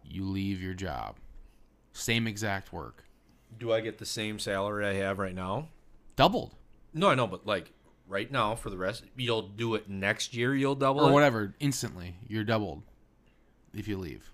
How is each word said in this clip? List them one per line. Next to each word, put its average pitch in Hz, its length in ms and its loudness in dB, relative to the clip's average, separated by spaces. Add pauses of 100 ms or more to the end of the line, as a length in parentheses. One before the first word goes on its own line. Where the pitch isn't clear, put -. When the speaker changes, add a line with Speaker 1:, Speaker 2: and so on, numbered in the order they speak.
Speaker 1:
You 95 200 -6
leave 98 360 -2
your 92 140 -6
job. 69 400 -6 (760)
Same 117 360 0
exact 101 440 -4
work." 76 320 -12 (540)
Speaker 2:
Do 113 160 0
I 113 80 2
get 110 160 -8
the 107 80 -12
same 107 340 -4
salary 104 480 0
I 98 60 2
have 98 260 0
right 95 160 -2
now? 98 340 -4 (460)
Speaker 1:
Doubled. 185 380 4 (400)
Speaker 2:
No, 170 160 4
I 147 60 6
know, 127 100 4
but, 92 220 -8
like, 95 240 -2 (360)
right 101 240 -4
now 113 240 2
for - 140 -8
the 95 80 -8
rest, 95 260 -2 (140)
you'll 117 240 0
do 104 340 -2
it 104 140 -6
next 98 460 -2
year, 120 200 2
you'll 135 200 2
double 135 260 2
Speaker 1:
Or 139 80 8
Speaker 2:
it? 135 40 8
Speaker 1:
whatever, 120 460 6
instantly. 90 560 -4 (120)
You're 107 160 0
doubled 107 400 0 (920)
if 104 140 -8
you 101 100 -2
leave. 76 360 -10